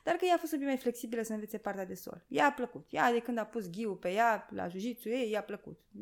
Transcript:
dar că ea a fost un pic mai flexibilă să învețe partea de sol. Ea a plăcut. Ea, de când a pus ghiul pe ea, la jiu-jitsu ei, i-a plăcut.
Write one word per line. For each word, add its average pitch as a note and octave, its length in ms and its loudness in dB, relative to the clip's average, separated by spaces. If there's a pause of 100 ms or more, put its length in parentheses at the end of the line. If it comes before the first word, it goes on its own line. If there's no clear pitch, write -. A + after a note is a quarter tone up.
dar E4 120 2
că F4 100 0
ea F4+ 100 6
a - 20 6
fost E4+ 140 -6
un D#4+ 60 0
pic C#4 100 -2
mai C4 100 2
flexibilă A#3+ 440 -2
să A3 120 -4
învețe G#3+ 240 -6
partea G3 280 -4
de F#3 80 -8
sol. - 340 -12
Ea C#4+ 180 4
a C#4 60 6
plăcut. A#3+ 380 -6
Ea, C4 220 4
de A#3 80 4
când A#3 180 -2
a A3 80 -2
pus G#3+ 240 -6
ghiul G3+ 260 -4
pe F3+ 180 -2
ea, A3 380 4
la F#3+ 160 -4
jiu-jitsu G#3+ 420 -6
ei, A#3+ 200 0
i-a G#3 120 0
plăcut. G3 380 -12 (220)